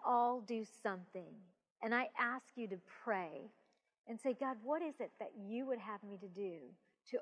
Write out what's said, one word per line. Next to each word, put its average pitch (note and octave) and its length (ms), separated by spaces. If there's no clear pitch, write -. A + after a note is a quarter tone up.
all A#3+ 360
do A3 220
something. F3+ 500
And A3+ 100
I B3+ 160
ask B3 260
you A#3 120
to F#3 100
pray F3+ 480
and A3+ 120
say, C4 140
"God, C4 300
what D4+ 180
is D#4 180
it G3+ 200
that G#3 180
you A3 280
would B3+ 140
have G3+ 240
me G3+ 140
to G3 100
do F3+ 320
to B3 100